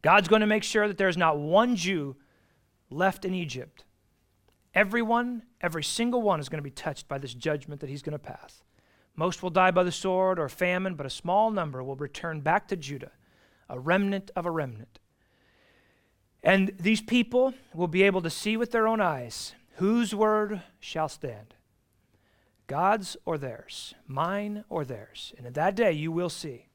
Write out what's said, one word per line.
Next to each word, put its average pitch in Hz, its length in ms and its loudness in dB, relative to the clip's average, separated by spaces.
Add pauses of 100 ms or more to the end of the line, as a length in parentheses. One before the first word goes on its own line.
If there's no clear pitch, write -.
God's 180 260 6
gonna 214 200 4
make 214 160 2
sure 208 240 0
that 202 100 -4
there's 185 200 2
not 160 200 2
one 196 380 4
Jew 165 400 -2 (760)
left 185 360 0
in 185 100 -2
Egypt. 131 480 -8 (920)
Everyone, 233 680 2 (180)
every 160 220 -2
single 240 380 0
one 196 180 2
is 139 100 -8
gonna 151 140 -6
be 139 80 -10
touched - 360 -8
by 139 120 -6
this 131 140 -10
judgment 147 480 -6
that 139 80 -10
he's 139 120 -10
gonna 147 160 -8
pass. - 460 -16 (520)
Most 170 280 -2
will 180 80 -4
die 185 200 6
by 180 120 4
the 180 80 2
sword 185 480 0
or 143 100 -2
famine, 180 460 -2
but 147 100 -10
a 135 40 -8
small 202 420 0
number 147 320 -4
will 135 120 -8
return 151 460 -8
back 160 280 0
to 196 60 -2
Judah, 139 360 -10 (580)
a 131 80 -8
remnant 190 580 2
of 170 100 -4
a 175 60 -2
remnant. 127 480 -6 (1400)
And 190 380 4
these 214 220 2
people 247 520 2 (200)
will 170 140 -2
be 180 140 2
able 190 200 6
to 165 100 -2
see 220 260 -2
with 233 140 -2
their 220 160 2
own 220 120 2
eyes 135 540 -2 (220)
whose 214 400 2
word 214 480 0 (160)
shall 156 300 -6
stand, 107 440 -12 (1120)
God's 185 580 0
or 165 120 -2
theirs, - 560 -10 (140)
mine 202 640 -2
or 151 160 -4
theirs. - 520 -14
And 123 80 -16
in 123 80 -12
that 170 220 2
day 214 160 4
you 156 200 -2
will 170 180 -2
see. 139 460 -12